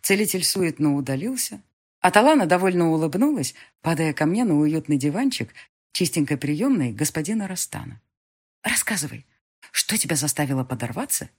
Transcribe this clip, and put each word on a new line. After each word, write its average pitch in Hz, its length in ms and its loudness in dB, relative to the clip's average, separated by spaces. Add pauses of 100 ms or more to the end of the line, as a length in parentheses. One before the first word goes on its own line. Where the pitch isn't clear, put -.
Целитель 196 420 0
суетно 151 520 2
удалился, 147 640 -4 (400)
а 180 100 2
Талана 254 340 6
довольно 175 460 4
улыбнулась, 165 640 0 (260)
падая 156 320 0
ко 151 140 0
мне 220 180 0
на 156 140 4
уютный 151 380 2
диванчик 165 560 -2 (380)
чистенькой 151 460 -2
приёмной 151 540 0
господина 160 560 -4
Растана. - 520 -10 (640)
"Рассказывай, - 640 -4 (460)
что - 260 -2
тебя 160 180 -2
заставило 139 480 0
подорваться - 760 -6